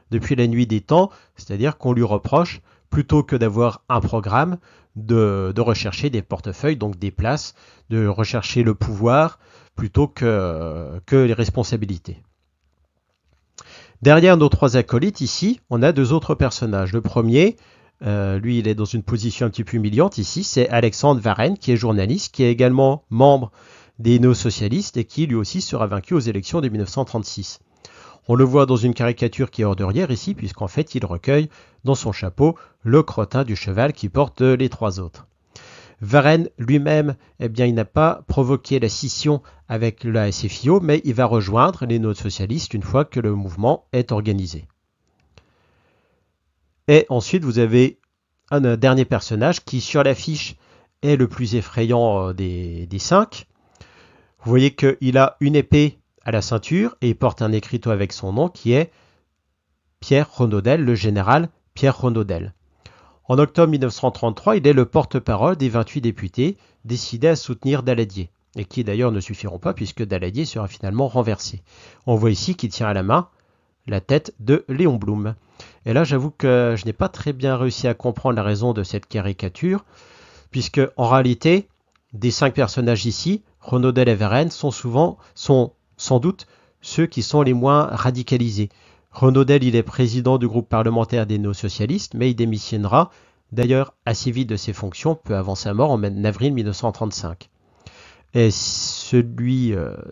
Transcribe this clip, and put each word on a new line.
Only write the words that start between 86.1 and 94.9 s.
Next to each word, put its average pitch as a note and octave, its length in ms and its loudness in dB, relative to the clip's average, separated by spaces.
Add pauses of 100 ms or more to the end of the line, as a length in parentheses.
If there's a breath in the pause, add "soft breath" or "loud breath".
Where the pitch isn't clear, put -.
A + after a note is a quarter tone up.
doute F3 280 -4 (340 soft breath)
ceux - 240 -2
qui D#3 160 -6
sont D3 220 2
les B2+ 100 2
moins C#3 320 2
radicalisés. A#2+ 840 -2 (420 soft breath)
Renaudel, C3 520 4
il B2 120 2
est A2+ 80 4
président B2+ 540 0
du A#2+ 100 0
groupe A2+ 220 -2
parlementaire A2+ 580 0
des G#2+ 100 -2
néo-socialistes, G#2 760 -4
mais B2 180 0
il A#2+ 40 -2
démissionnera A2 760 -2 (400 soft breath)
d'ailleurs B2 420 0 (120)
assez A#2+ 260 -4
vite A#2+ 160 -4
de G#2+ 80 -4
ses G2+ 180 -6
fonctions, D3 420 -4